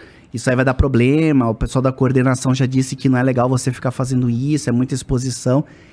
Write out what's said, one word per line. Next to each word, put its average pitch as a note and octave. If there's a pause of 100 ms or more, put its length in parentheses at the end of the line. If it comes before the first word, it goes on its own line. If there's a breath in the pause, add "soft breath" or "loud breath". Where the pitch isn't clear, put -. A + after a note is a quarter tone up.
(320 loud breath)
isso A#2+
aí B2+
vai C3
dar D3
problema, C#3
o A2
pessoal A#2+
da C3
coordenação B2+
já C3
disse C3
que C3+
não C3
é B2
legal B2+
você B2+
ficar B2+
fazendo B2+
isso, C3+
é -
muita B2+
exposição." C3 (260 loud breath)